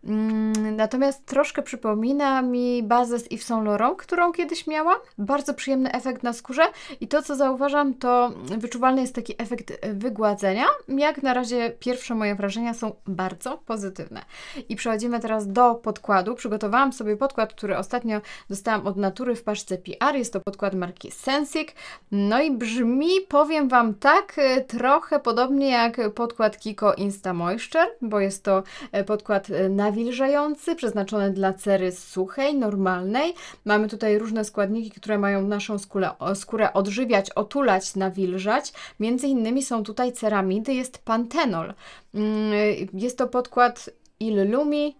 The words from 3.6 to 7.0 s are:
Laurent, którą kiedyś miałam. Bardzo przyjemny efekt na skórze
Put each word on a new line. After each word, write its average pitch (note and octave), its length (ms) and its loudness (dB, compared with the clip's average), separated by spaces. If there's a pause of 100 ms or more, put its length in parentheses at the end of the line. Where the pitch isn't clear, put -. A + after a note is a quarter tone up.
Laurent, G#3+ 320 2
którą F4 340 0
kiedyś E4+ 340 -4
miałam. D#4 300 2 (220)
Bardzo C#4 360 0
przyjemny C4+ 380 0
efekt B3+ 300 -4
na A#3+ 100 -2
skórze B3+ 300 -2 (380)